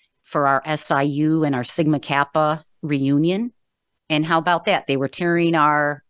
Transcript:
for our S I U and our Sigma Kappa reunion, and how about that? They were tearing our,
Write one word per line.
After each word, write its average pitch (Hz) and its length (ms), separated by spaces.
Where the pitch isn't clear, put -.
for 147 240
our 135 180
S 151 260
I 143 120
U 151 420
and 143 100
our 123 80
Sigma 151 380
Kappa 151 640
reunion, 151 720
and 156 160
how 165 140
about 170 260
that? 185 220
They 135 100
were 135 120
tearing 170 460
our, 147 560